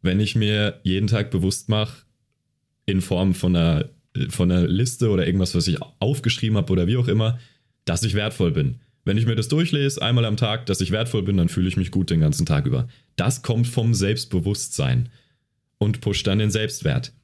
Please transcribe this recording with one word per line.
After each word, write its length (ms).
wenn 180
ich 140
mir 480
jeden 240
Tag 240
bewusst 380
mache, 340
in 140
Form 340
von 220
einer, 320
von 240
einer 160
Liste 400
oder 180
irgendwas, 280
was 140
ich 100
aufgeschrieben 580
habe 140
oder 140
wie 120
auch 100
immer, 300
dass 160
ich 120
wertvoll 380
bin. 280
Wenn 120
ich 80
mir 100
das 120
durchlese, 520
einmal 240
am 140
Tag, 280
dass 140
ich 100
wertvoll 320
bin, 140
dann 140
fühle 180
ich 80
mich 140
gut 180
den 120
ganzen 260
Tag 200
über. 220
Das 260
kommt 240
vom 280
Selbstbewusstsein 1160
und 220
pusht 260
dann 120
den 120
Selbstwert. 640